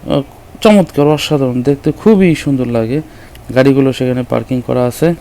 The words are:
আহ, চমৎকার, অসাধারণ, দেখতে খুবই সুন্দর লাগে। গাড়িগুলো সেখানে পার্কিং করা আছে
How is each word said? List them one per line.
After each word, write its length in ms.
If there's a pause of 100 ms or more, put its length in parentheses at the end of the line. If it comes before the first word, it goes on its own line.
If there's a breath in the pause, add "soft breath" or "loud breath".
আহ, 160 (380)
চমৎকার, 460
অসাধারণ, 560
দেখতে 300
খুবই 420
সুন্দর 320
লাগে। 340 (540 loud breath)
গাড়িগুলো 380
সেখানে 360
পার্কিং 380
করা 180
আছে 360